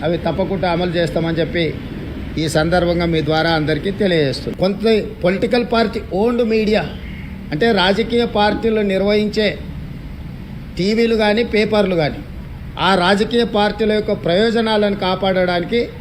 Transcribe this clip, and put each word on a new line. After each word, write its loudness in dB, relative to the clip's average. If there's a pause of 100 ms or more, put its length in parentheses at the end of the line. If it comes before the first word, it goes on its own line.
అవి 0
తప్పకుండా -2
అమలు 0
చేస్తామని 0
చెప్పి -2 (600)
ఈ -2
సందర్భంగా 2
మీ 2
ద్వారా 2
అందరికీ 0
తెలియజేస్తుంది. 0
కొంత 2 (480)
పొలిటికల్ 2
పార్టీ 0 (120)
ఓన్డ్ 2
మీడియా, 2 (680)
అంటే 2
రాజకీయ 2
పార్టీలు 0
నిర్వహించే 0 (1200)
టీవీలు 2
కానీ 2
పేపర్లు 2
కానీ, 0 (640)
ఆ 4
రాజకీయ 2
పార్టీల 0
యొక్క 0
ప్రయోజనాలను 2
కాపాడడానికి 0 (120)